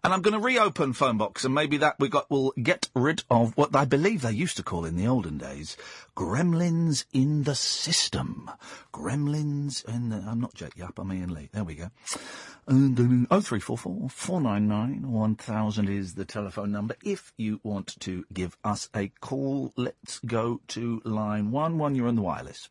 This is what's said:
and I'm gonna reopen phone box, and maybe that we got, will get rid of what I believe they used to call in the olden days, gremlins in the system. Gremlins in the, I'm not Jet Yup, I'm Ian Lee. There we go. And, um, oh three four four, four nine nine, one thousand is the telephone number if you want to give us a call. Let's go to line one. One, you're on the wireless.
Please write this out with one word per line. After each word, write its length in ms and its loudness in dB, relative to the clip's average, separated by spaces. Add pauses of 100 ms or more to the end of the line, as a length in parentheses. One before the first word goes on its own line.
and 100 4
I'm 80 0
gonna 160 4
reopen 540 2
phone 260 2
box, 260 -2
and 100 2
maybe 240 2
that 200 4
we 100 2
got, 220 0
will 220 2 (100)
get 320 0
rid 360 2
of 260 6
what 180 4
I 120 6
believe 360 4
they 100 0
used 260 0
to 40 -6
call 220 -2
in 120 -4
the 120 2
olden 300 0
days, 380 -10 (400)
gremlins 960 2
in 300 4
the 140 0
system. 920 -2 (440)
Gremlins 960 -2
in 220 -2
the, 180 -4
I'm 120 -2
not 140 -4
Jet 220 -12
Yup, 240 -10
I'm 120 -4
Ian 220 -4
Lee. 180 -12
There 120 -4
we 100 -8
go. 160 -10 (800)
And, 320 6
um, 300 6
oh 100 6
three 200 -2
four 180 -6
four, 320 -6
four 300 -4
nine 280 2
nine, 420 -2
one 260 2
thousand 520 0
is 260 -4
the 100 -6
telephone 480 -6
number 220 -4 (100)
if 320 -6
you 280 -4
want 360 -6
to 320 -6
give 320 -6
us 300 -2
a 140 -2 (120)
call. 560 -4
Let's 440 -6
go 480 -2
to 360 -4
line 480 -2
one. 260 0
One, 180 0
you're 120 2
on 80 2
the 60 2
wireless. 480 -6